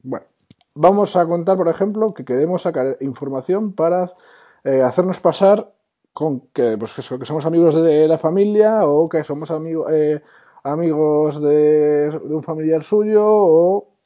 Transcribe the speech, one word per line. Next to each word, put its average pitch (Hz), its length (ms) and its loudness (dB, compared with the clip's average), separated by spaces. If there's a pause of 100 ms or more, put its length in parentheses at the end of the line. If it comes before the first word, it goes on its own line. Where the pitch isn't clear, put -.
Bueno, 131 240 -12 (480)
vamos 190 440 2
a 170 100 2
contar, 175 280 0
por 175 120 0
ejemplo, 202 480 -2
que 127 100 -14
queremos 151 380 -2
sacar 135 360 -2
información 139 720 -6
para, 180 360 -2 (540)
eh, 135 180 0
hacernos 180 380 -2
pasar 196 520 2 (440)
con 143 260 -4 (120)
que, 117 240 0
pues 110 220 -10
eso, 127 180 -10
que 131 80 -12
somos 147 220 -6
amigos 170 260 2
de 156 340 4
la 160 120 0
familia 208 680 2
o 151 240 2
que 156 140 -4
somos 151 260 -8
amigo-, 160 400 -6
eh, 151 320 0 (400)
amigos 151 800 0
de, 147 720 2
de 156 240 -8
un 151 80 -6
familiar 156 400 -2
suyo 214 420 2
o 196 720 4 (100)